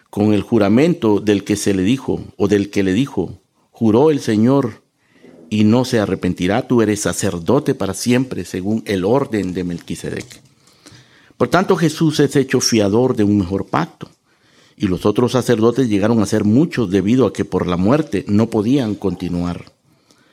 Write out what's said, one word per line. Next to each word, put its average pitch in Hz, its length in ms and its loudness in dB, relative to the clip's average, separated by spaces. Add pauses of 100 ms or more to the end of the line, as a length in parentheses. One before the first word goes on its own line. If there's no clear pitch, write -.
con 107 240 2
el 101 100 2
juramento 110 800 2
del 101 240 0
que 104 120 -2
se 101 180 -2
le 95 80 0
dijo, 95 420 -2 (120)
o 101 120 0
del 101 220 0
que 101 120 -2
le 95 100 0
dijo, 95 460 -4 (320)
juró 120 400 4
el 143 100 0
Señor, 117 600 0 (680)
y 107 140 2
no 117 200 4
se 120 140 0
arrepentirá, 92 680 -2
tú 120 140 2
eres 104 200 0
sacerdote 98 720 -2
para 95 180 -6
siempre, 123 520 -2
según 101 420 -4
el 95 180 -2
orden 107 480 -2
de 90 120 -6
Melquisedec. - 760 -10 (960)
Por 123 120 0
tanto, 185 280 2
Jesús 156 440 0
es 143 160 2
hecho 131 240 0
fiador 113 560 2
de 107 80 2
un 104 140 2
mejor 95 280 -2
pacto, - 420 -6 (680)
y 104 100 -2
los 90 180 -2
otros 113 280 2
sacerdotes 120 560 2
llegaron 104 340 2
a 92 40 -2
ser 107 180 0
muchos 120 460 2
debido 104 360 2
a 95 60 -2
que 101 120 -4
por 87 220 -4
la 87 100 -2
muerte 104 520 0
no 107 200 2
podían 113 460 0
continuar. 87 800 -6 (600)